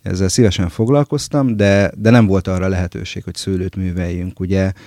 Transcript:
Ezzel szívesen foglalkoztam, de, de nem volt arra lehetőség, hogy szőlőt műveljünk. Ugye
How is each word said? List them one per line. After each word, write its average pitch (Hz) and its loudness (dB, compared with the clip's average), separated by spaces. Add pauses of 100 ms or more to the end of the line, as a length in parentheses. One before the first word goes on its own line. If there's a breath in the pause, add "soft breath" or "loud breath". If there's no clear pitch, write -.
Ezzel 95 -2
szívesen 95 2
foglalkoztam, 135 0
de, 101 4
de 107 2
nem 117 6
volt 95 0
arra 92 -2
lehetőség, 90 -6
hogy 87 -10
szőlőt 92 -4
műveljünk. 90 -4
Ugye 95 0 (160 loud breath)